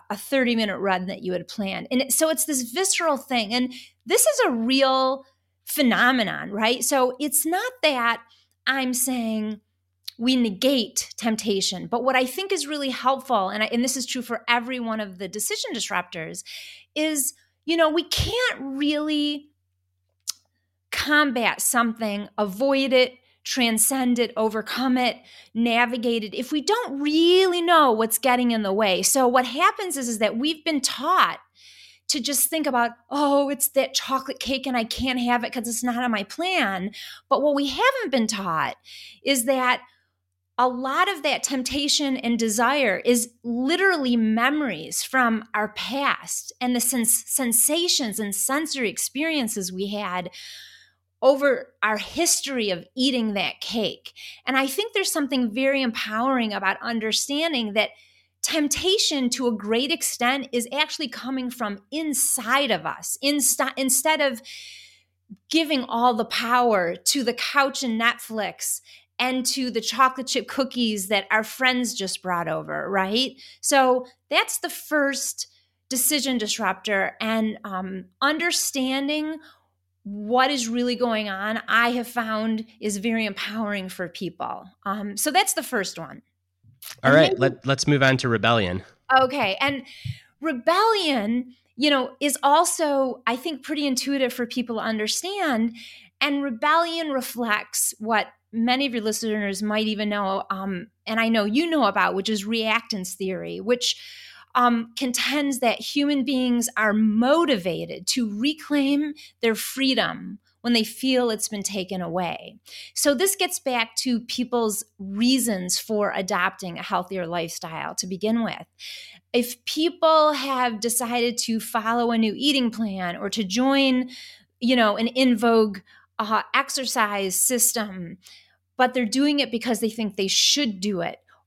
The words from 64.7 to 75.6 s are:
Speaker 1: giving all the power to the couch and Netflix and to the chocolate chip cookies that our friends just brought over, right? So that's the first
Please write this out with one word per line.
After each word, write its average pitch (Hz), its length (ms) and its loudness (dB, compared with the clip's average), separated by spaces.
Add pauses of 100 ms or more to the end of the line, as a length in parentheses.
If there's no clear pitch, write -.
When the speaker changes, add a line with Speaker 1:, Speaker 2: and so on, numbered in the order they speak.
Speaker 1:
giving 302 340 2
all 240 300 2
the 226 120 0
power 233 680 2
to - 280 0
the 233 100 0
couch 277 500 0
and 226 160 0
Netflix 226 800 -2 (420)
and 254 240 0
to 254 240 -2
the 220 120 -4
chocolate 254 460 0
chip 226 200 -2
cookies 220 600 -2
that 196 200 0
our 220 140 2
friends 247 500 0
just - 280 -6
brought 175 260 -2
over, 156 420 -4
right? 196 440 0 (260)
So 254 460 4 (240)
that's 392 300 0
the 339 100 -6
first - 800 -2 (420)